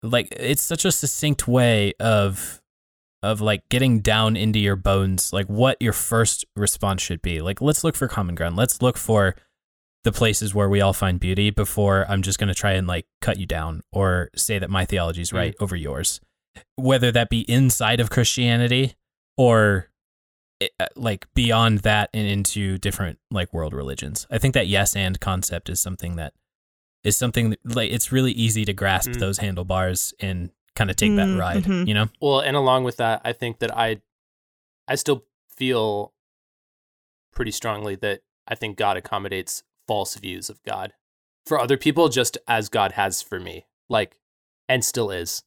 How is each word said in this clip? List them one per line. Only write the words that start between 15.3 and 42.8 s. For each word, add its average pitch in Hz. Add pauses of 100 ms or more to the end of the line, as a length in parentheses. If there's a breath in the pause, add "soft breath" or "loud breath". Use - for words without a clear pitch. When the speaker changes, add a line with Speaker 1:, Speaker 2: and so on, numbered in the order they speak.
Speaker 2:
Mm. 90
Speaker 1:
right 92
over 95
yours. 73 (560 loud breath)
Whether 127
that 117
be 113
inside 120
of 113
Christianity 123 (420)
or, 110 (680)
eh, 101 (140)
uh, - (100)
like, 110
beyond 113
that 107
and 107
into 98
different, 95 (120)
like, 92
world 78
religions. 69
I -
think 131
that 110
yes 98
and 92
concept 90
is 85
something 87
that 78 (720)
is 104
something 120
that, 107 (160)
like, 113
it's -
really 131
easy 110
to 101
grasp 95
Speaker 2:
Mm. 120
Speaker 1:
those 95
handlebars 92
and 90 (220)
kinda 98
take -
that 196
Speaker 3:
Mm, 190
Speaker 1:
ride, 92
Speaker 3:
mm-hmm. 180
Speaker 1:
you 107
know? 107 (140)
Speaker 2:
Well, 139
and 135
along 131
with 123
that, 113
I 120
think 117
that 117
I, 113 (840)
I 139
still 135 (240)
feel 110 (1200)
pretty 113
strongly 104
that 98 (260)
I 113
think 107
God 101
accommodates 95 (220)
false 104
views 98
of -
God 98 (520)
for 151
other 127
people 151
just 123 (100)
as 110
God 98